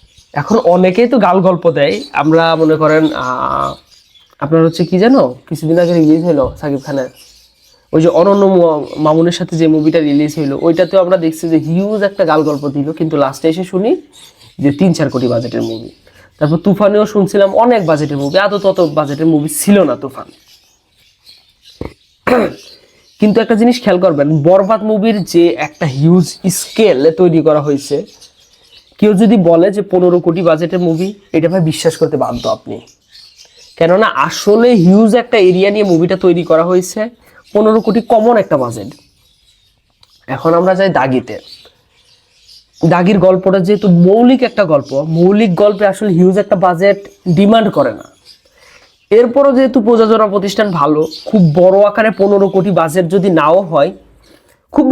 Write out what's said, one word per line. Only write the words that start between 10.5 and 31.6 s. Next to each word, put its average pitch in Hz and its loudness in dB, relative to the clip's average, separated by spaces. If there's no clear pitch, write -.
ওইটাতেও 175 0
আমরা 185 0
দেখছি 165 -6
যে 160 0
হিউজ 190 -2
একটা 196 -2
গাল 156 0
গল্প 143 -4
দিল, 143 -6
কিন্তু 160 -4
লাস্টে 139 -2
এসে 175 -4
শুনি 202 -2
যে 139 0
তিন 175 0
চার 143 -2
কোটি 127 -4
বাজেটের 117 -4
মুভি। 113 -10
তারপর 156 -2
তুফানেও 202 0
শুনছিলাম 196 0
অনেক 226 2
বাজেটের 147 -2
মুভি, 143 -4
আদৌ 202 -2
তত 190 -2
বাজেটের 151 -2
মুভি 156 0
ছিল 202 2
না 135 -2
তুফান। - -16
<clears throat> - -6
কিন্তু 208 2
একটা 226 0
জিনিস 233 2
খেয়াল 185 0
করবেন, 151 0
বরবাদ 190 2
মুভির 208 -2
যে 170 2
একটা 151 -6
হিউজ 156 0
স্কেলে 160 0
তৈরি 165 2
করা 151 2
হয়েছে, 143 -4
কেউ 214 2
যদি 208 4
বলে 170 4
যে 196 -4
পনেরো 180 0
কোটি 175 -2
বাজেটের 165 0
মুভি, 175 -2
এটা 165 -4
ভাই 185 -2